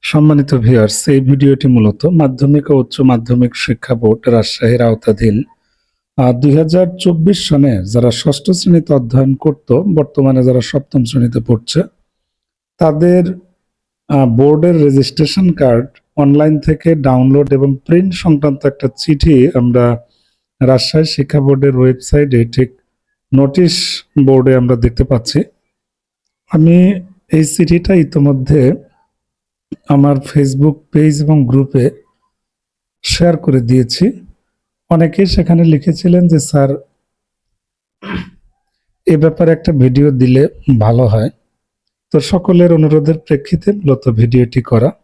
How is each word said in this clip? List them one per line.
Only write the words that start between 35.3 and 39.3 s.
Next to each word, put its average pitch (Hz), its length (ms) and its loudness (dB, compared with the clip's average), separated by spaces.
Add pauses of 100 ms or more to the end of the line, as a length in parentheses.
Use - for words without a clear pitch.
লিখেছিলেন 175 640 0
যে, 160 120 2
"স্যার, 139 300 -2 (2250)
এ 160 120 2
ব্যাপারে 160 340 0